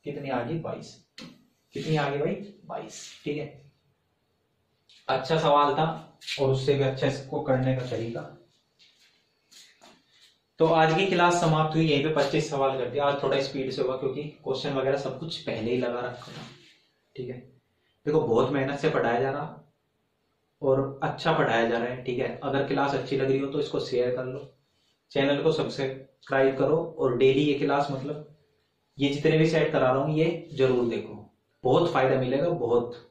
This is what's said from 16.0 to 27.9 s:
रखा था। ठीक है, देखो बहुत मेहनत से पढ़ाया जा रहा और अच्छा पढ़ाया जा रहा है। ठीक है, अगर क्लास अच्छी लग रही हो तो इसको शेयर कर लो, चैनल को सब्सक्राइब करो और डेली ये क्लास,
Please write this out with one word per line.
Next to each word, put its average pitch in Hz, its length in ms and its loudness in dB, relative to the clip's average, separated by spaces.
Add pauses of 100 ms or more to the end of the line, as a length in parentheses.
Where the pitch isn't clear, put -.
रखा 123 320 -10
था। - 140 -14 (680)
ठीक 123 120 -10
है, 123 100 -10 (680)
देखो 151 160 2
बहुत 120 300 2
मेहनत 135 260 -2
से 156 120 2
पढ़ाया 120 300 0
जा 135 100 0
रहा 147 340 -8 (1000)
और 135 400 0
अच्छा 160 320 -2
पढ़ाया 117 340 2
जा 117 100 0
रहा 123 100 -2
है। 127 160 -8
ठीक 123 140 -4
है, 117 200 -4
अगर 135 280 -2
क्लास 139 280 0
अच्छी 131 220 -2
लग 135 140 0
रही 135 80 4
हो 139 100 -2
तो 147 120 -2
इसको - 200 -2
शेयर 123 360 0
कर 127 80 -6
लो, 135 220 -10 (680)
चैनल 143 300 2
को 156 100 4
सब्सक्राइब 135 1040 -2
करो 147 180 4 (220)
और 123 200 2
डेली 135 240 6
ये 147 140 2
क्लास, 139 340 0